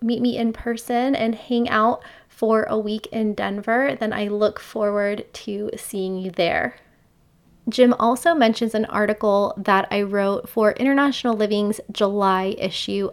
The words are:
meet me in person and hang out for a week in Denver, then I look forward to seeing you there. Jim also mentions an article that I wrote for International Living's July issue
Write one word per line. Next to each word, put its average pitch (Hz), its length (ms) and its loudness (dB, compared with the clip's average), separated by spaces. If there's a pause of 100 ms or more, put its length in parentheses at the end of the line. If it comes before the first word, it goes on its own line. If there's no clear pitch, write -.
meet 233 200 0
me 240 160 0
in 226 160 0
person 240 640 -2
and 226 180 0
hang 240 360 -2
out 220 340 2 (240)
for 220 360 2
a - 140 -2
week 214 340 -4
in 214 220 0
Denver, 226 640 0
then 214 140 -2
I 208 140 -2
look 208 320 0
forward 208 720 -2
to 208 420 -6
seeing 185 440 -6
you 190 100 -6
there. 175 460 -2 (920)
Jim 247 320 4
also 254 340 2
mentions 226 400 2
an 214 120 0
article 208 720 0
that 196 360 2
I 202 100 0
wrote 202 480 0
for 214 220 4
International 269 640 2
Living's 208 440 0 (120)
July 196 680 2
issue 196 560 -4